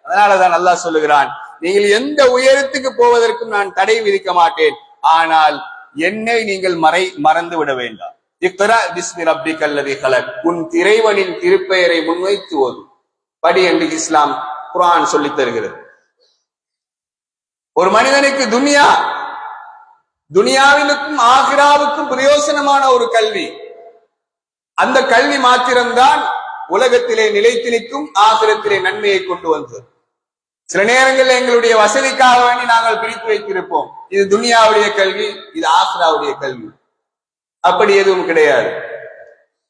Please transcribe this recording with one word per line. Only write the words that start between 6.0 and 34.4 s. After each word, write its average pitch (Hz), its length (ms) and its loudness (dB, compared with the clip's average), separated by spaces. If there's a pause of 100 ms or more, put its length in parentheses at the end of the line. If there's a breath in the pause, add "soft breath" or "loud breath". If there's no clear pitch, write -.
நீங்கள் 190 340 -4
மறை-, 170 380 0
மறந்து 165 420 -2
விட 147 160 -2
வேண்டாம்." 120 420 -10 (260)
"இக்ரா 208 380 0 (140)
பிஸ்மி 175 300 -10
ரப்பிக்கல் 156 520 -2
லதீ 139 220 -4
ஹலக்." 127 340 -2 (100)
உன் 170 180 -2 (120)
இறைவனின் 196 680 2
திருப்பெயரை 180 640 0
முன்வைத்து 180 540 -4
ஓது, 123 220 -4 (640)
படி 175 200 2
என்று 165 280 0
இஸ்லாம், 156 420 0 (340)
குர்ஆன் 175 460 0
சொல்லித் 143 220 -2
தருகிறது. 117 420 -4 (2000)
ஒரு 180 140 2
மனிதனுக்கு 269 560 2
துனியா, 277 420 2 (1400)
துனியாவினுக்கும் 277 960 2
ஆகிராவுக்கும் 285 840 2
பிரயோசனமான 285 760 0
ஒரு 247 240 2
கல்வி, 214 340 -2 (1300)
அந்த 247 260 0
கல்வி 277 340 0
மாத்திரம்தான் 247 840 2 (460)
உலகத்திலே 240 600 0
நிலைத்து 226 400 0
நிற்கும், 262 460 -6
ஆகிரத்திலே 208 680 2
நன்மையை 196 420 -2
கொண்டு 175 260 -8
வந்தது. 127 320 -6 (880)
சில 185 140 0
நேரங்களில் 262 560 2
எங்களுடைய 233 380 2
வசதிக்காக 254 680 2
வேண்டி 247 220 0
நாங்கள் 226 340 0
பிரித்து 226 280 -10
வைத்திருப்போம், 190 640 -4 (200)
இது 196 160 0
துனியாவுடைய 214 680 4